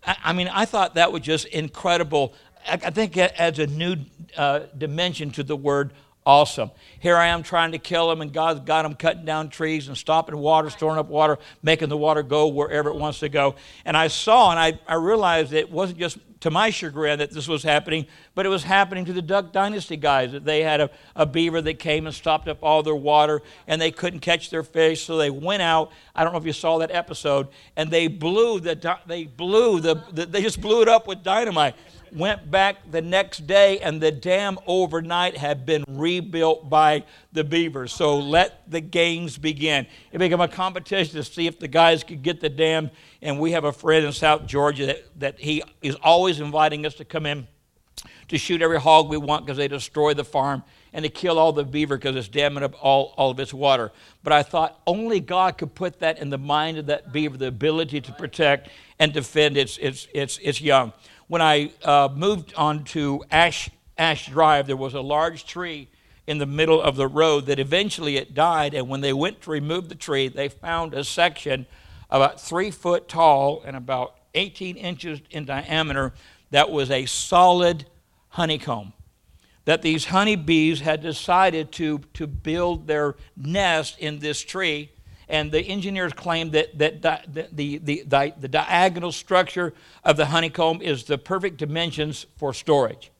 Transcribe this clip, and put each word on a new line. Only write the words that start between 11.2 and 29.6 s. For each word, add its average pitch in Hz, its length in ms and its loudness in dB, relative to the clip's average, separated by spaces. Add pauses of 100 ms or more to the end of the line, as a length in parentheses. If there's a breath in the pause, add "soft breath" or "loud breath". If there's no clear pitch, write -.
making 160 260 0
the 147 80 -4
water 151 260 2
go 147 260 2
wherever 147 420 -2
it 156 60 -6
wants 147 240 -6
to 147 100 -4
go. 139 240 2 (320 loud breath)
And 160 100 0
I 160 120 4
saw, 220 420 6
and 165 100 0
I, 160 260 2
I 165 100 -2
realized 170 580 2
it 156 160 0
wasn't 180 280 -4
just 170 200 -6 (220)
to 165 100 -2
my 202 200 2
chagrin 151 480 -2
that 147 140 -4
this 151 160 -10
was 156 140 -4
happening, 151 440 0 (280 soft breath)
but 185 120 0
it 196 40 0
was 185 120 -2
happening 185 440 2
to 180 60 -6
the 180 100 -4
Duck 180 300 -2
Dynasty 196 440 -2
guys, 135 360 0
that 139 120 -12
they 151 180 0
had 156 180 2
a, 147 100 0 (260 loud breath)
a 156 100 4
beaver 165 360 0
that 156 160 -6
came 156 280 -2
and 151 80 -10
stopped 156 320 -2
up 151 160 -6
all 156 200 4
their 151 120 0
water, 151 460 2 (260 loud breath)
and 160 140 -2
they 160 100 0
couldn't 175 300 -6
catch 170 300 -2
their 160 120 -4
fish, 160 420 2
so 165 120 -6
they 147 140 2
went 175 320 -4
out. 160 280 2 (240 soft breath)
I 160 80 0
don't 165 100 0
know 175 60 -2
if 156 80 -6
you 160 60 -4
saw 165 260 0
that 160 140 -2
episode, 143 560 -2 (260 loud breath)
and 156 160 -4
they 165 160 2
blew 190 540 0
the 165 160 -4
di-, 175 300 -6
they 170 180 -8
blew 180 560 2